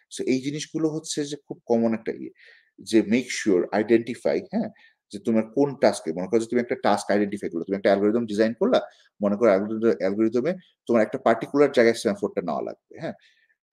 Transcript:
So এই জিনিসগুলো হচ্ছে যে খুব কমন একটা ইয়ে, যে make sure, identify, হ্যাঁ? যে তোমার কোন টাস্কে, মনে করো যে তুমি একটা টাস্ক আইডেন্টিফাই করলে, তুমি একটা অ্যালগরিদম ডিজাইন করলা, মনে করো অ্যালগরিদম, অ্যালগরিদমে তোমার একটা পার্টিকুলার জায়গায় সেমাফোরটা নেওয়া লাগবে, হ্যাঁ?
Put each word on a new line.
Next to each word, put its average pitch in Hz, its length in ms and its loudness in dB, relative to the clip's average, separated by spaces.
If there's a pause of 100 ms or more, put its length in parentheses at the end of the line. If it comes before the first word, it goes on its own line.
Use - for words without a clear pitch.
(120)
So - 140 -8
এই 131 160 0
জিনিসগুলো 151 480 -6
হচ্ছে 156 360 -6
যে 143 120 -10 (100)
খুব - 180 -14
কমন 113 280 2
একটা 107 180 -6
ইয়ে, 67 200 -12 (480)
যে 107 220 2
make 107 340 0
sure, 92 280 2 (120)
identify, 107 680 0 (100)
হ্যাঁ? 185 180 -4 (420)
যে 104 80 -10
তোমার 113 240 0 (100)
কোন 139 220 0
টাস্কে, 101 380 2
মনে 90 140 -6
করো 113 120 2
যে 113 60 -2
তুমি 120 160 0
একটা 120 220 -4
টাস্ক 104 280 0
আইডেন্টিফাই 101 380 -2
করলে, 82 140 -6
তুমি 98 140 -4
একটা 101 120 2
অ্যালগরিদম 104 360 2
ডিজাইন 110 280 0
করলা, 208 260 2 (420)
মনে 101 160 0
করো 117 120 4
অ্যালগরিদম, 107 500 2
অ্যালগরিদমে 110 540 0 (320)
তোমার 117 160 2
একটা 110 160 -2
পার্টিকুলার 139 540 2
জায়গায় 117 240 4
সেমাফোরটা 101 460 -4
নেওয়া 76 200 -4
লাগবে, - 380 -14
হ্যাঁ? 139 140 -8 (600)